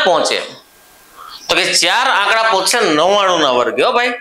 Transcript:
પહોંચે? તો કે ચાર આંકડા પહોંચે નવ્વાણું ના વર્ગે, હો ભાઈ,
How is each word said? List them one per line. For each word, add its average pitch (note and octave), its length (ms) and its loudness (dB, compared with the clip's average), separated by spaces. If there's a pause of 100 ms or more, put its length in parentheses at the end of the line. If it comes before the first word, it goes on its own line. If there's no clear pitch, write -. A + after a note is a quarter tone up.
પહોંચે? D3+ 380 0 (1080)
તો E3+ 60 -2
કે F3 180 0
ચાર G3 340 0
આંકડા G#3 360 0
પહોંચે A3 360 0
નવ્વાણું F3+ 640 2
ના C#3+ 100 2
વર્ગે, A#2+ 320 0
હો A#3 80 2
ભાઈ, A#3+ 300 -2